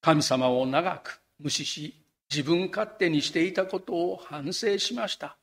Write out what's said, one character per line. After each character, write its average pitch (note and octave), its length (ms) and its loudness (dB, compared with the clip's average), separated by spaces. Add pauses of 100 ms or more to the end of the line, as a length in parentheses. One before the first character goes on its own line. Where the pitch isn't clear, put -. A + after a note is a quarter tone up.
神 D#3 220 6
様 B2+ 260 2
を B2+ 160 2
長 E3+ 320 0
く - 240 -16 (180)
無 D3 100 -6
視 D3 160 -4
し、 - 280 -8 (380)
自 D3 100 -2
分 E3+ 300 2
勝 G#3+ 180 -2
手 E3+ 220 0
に D3+ 100 4
し - 80 -2
て E3+ 160 2
い F#3 80 -2
た F#3+ 120 0
こ F#3 140 -4
と - 140 -8
を F3 240 -2
反 D3 360 -10
省 G3+ 260 0
し A#3+ 160 -2
ま A3+ 120 -4
し - 100 -6
た。 - 260 -12